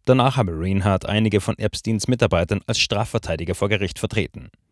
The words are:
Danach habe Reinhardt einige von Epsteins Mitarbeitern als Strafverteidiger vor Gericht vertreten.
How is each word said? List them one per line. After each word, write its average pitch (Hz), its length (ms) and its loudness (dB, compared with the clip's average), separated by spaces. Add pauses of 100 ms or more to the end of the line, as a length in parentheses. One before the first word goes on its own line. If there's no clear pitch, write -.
Danach 127 320 4
habe 98 160 0
Reinhardt 95 540 0
einige 107 340 2
von - 180 -4
Epsteins 107 480 -4
Mitarbeitern 101 600 2
als 117 120 -2
Strafverteidiger 90 800 -2
vor 104 120 0
Gericht 98 300 -2
vertreten. - 520 -4 (220)